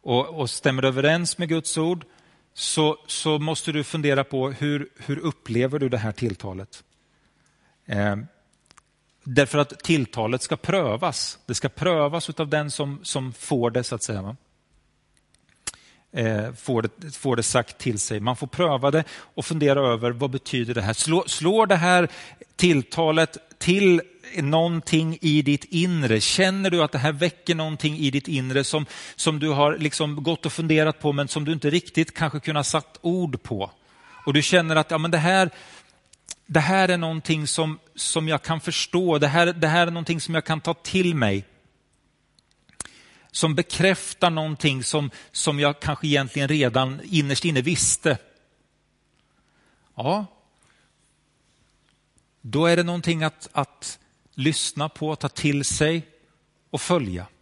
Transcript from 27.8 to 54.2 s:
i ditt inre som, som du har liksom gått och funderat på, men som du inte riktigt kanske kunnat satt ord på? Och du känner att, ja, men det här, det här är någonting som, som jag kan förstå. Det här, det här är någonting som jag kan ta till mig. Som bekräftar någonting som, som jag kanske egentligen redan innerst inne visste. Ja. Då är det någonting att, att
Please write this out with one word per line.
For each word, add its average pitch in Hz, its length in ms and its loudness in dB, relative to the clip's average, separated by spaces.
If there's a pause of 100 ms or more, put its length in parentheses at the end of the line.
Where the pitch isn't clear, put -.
i 143 140 0
ditt 139 160 -4
inre 131 360 0
som, 151 220 -2 (300)
som 156 240 0
du 156 100 0
har 147 280 4
liksom 147 460 -2
gått 156 220 -2
och 147 80 -4
funderat 156 460 2
på, 147 120 0
men 143 160 0
som 151 180 -4
du 156 80 -2
inte 151 160 -2
riktigt 160 440 0
kanske 156 260 -4
kunnat 151 280 -2
satt - 340 -4
ord 170 420 -2
på? 98 280 -6 (540)
Och 139 80 0
du 147 80 6
känner 160 340 4
att, 156 160 2
ja, 160 60 -2
men 165 140 0
det 170 60 2
här, 180 320 4 (960)
det 156 140 2
här 185 300 4
är 180 80 2
någonting 160 500 -2
som, 156 320 -4 (160)
som - 320 -4
jag 156 140 0
kan 160 200 -2
förstå. 170 580 0
Det 147 80 4
här, 165 180 4
det 170 220 0
här 170 200 4
är 170 40 -4
någonting 170 300 -4
som 165 140 -4
jag 156 100 0
kan 160 160 -2
ta 170 120 -2
till 180 420 0
mig. 101 300 2 (1900)
Som 156 240 0
bekräftar 180 720 2
någonting 156 540 0
som, 143 280 -2 (200)
som 143 280 -2
jag 147 200 2
kanske 156 280 -4
egentligen 139 400 0
redan 131 560 2
innerst 147 420 0
inne 147 160 2
visste. 147 560 0 (1800)
Ja. 180 300 -2 (2250)
Då 135 240 0
är 170 100 6
det 175 80 2
någonting 170 400 -2
att, - 280 -6
att - 480 -6 (340)